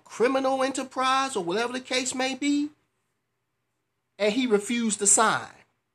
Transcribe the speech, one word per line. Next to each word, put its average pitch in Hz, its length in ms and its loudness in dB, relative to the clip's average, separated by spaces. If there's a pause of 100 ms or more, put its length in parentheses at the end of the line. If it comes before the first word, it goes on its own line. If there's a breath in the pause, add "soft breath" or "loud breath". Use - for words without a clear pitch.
criminal 262 580 0
enterprise 262 720 -2
or 196 80 -4
whatever 220 300 -2
the 254 80 -6
case 254 340 -4
may 262 200 -2
be. 285 340 0 (1500)
And 208 140 2
he 254 140 0
refused 220 520 0
to 202 80 0
sign, 180 420 2 (460)